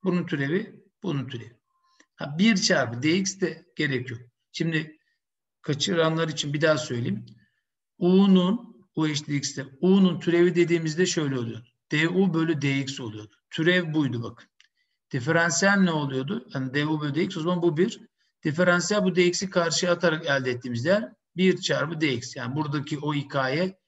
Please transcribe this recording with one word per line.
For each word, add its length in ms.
Bunun 220
türevi, 580
bunun 240
türevi. 300
Ha, 240
bir 180
çarpı 460
D 140
X 240
de 240
gerek 360
yok. 100
Şimdi 480
kaçıranlar 680
için 260
bir 80
daha 160
söyleyeyim. 480
U'nun, 960
U 120
eşittir 260
X'te, 320
U'nun 380
türevi 360
dediğimizde 500
şöyle 340
oluyor. 280
D 180
U 240
bölü 280
D 180
X 200
oluyordu. 360
Türev 440
buydu 300
bakın. 260
Diferansiyel 640
ne 160
oluyordu? 640
Yani 200
D 120
U 160
bölü 140
D 80
X, 140
o 40
zaman 200
bu 160
bir. 240
Diferansiyel 600
bu 120
D 100
X'i 240
karşıya 420
atarak 340
elde 260
ettiğimiz 340
değer 280
bir 220
çarpı 440
D 120
X. 220
Yani 200
buradaki 440
o 140
hikaye 760